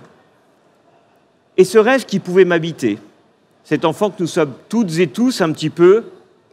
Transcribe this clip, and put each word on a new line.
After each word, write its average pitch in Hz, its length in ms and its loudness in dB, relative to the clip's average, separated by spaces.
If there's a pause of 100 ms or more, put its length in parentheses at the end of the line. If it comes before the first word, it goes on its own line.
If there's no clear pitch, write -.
(1600)
et 185 60 4
ce 220 140 2
rêve 240 260 2
qui 196 140 -6
pouvait 180 260 2
m'habiter. 160 540 -2 (640)
Cet 156 220 -4
enfant 175 240 -2
que - 100 -18
nous 170 60 -2
sommes 151 260 -2 (160)
toutes 196 300 -4
et 185 80 2
tous 240 340 -4
un 165 120 0
petit 151 180 -6
peu, 190 340 4 (480)